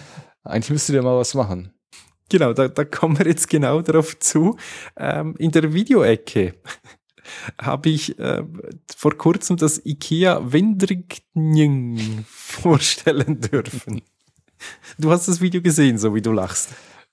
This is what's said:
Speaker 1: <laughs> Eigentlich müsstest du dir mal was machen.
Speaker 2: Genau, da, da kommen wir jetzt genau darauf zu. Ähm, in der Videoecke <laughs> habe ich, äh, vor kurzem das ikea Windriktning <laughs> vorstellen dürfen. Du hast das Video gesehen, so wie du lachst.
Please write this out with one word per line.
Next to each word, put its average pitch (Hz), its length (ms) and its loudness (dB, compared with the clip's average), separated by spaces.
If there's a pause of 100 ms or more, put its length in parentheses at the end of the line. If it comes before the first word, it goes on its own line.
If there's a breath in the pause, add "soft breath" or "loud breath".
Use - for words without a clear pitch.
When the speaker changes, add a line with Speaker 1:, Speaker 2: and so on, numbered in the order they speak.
(140 loud breath)
Speaker 1:
<laughs> - 300 -20
Eigentlich - 280 -4
müsstest 151 180 -2
du 147 40 0
dir 131 100 2
mal 123 160 2
was 123 160 -2
machen. 98 360 -4 (580 loud breath)
Speaker 2:
Genau, 143 240 4
da, 135 140 2
da 147 180 -4
kommen 160 340 0
wir 151 80 2
jetzt - 220 0
genau 147 320 2
darauf 160 360 0
zu. 180 400 2 (400 loud breath)
Ähm, 147 400 -4
in 160 140 0
der 156 220 4
Videoecke 113 840 2 (500 loud breath)
<laughs> - 560 -18
habe 143 280 -2
ich, - 280 -2
äh, - 260 -4 (540)
vor 151 200 0
kurzem 170 400 0
das 156 280 0
ikea 160 640 0
Windriktning 151 1700 0
<laughs> - 20 -20
vorstellen - 1120 0
dürfen. 117 600 -6 (960 loud breath)
Du 156 140 2
hast 175 160 2
das 175 140 0
Video 180 200 0
gesehen, 147 380 4
so 107 160 0
wie 110 80 0
du 113 80 0
lachst. 92 380 -2 (440 loud breath)